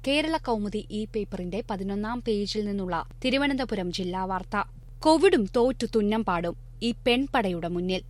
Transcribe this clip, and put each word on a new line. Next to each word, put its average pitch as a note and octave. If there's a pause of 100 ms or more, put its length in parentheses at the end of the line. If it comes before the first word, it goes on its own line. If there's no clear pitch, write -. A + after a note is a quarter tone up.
കേരള D#4
കൗമുദി G#3+
ഈ G#3
പേപ്പറിന്റെ G3
പതിനൊന്നാം G#3
പേജിൽ G#3
നിന്നുള്ള F#3+ (220)
തിരുവനന്തപുരം C4
ജില്ലാ F#3
വാർത്ത. F#3 (460)
കോവിഡും D#4+
തോറ്റു B3
തുന്നം A3
പാടും E3+ (240)
ഈ A#3
പെൺപടയുടെ A#3
മുന്നിൽ. F3+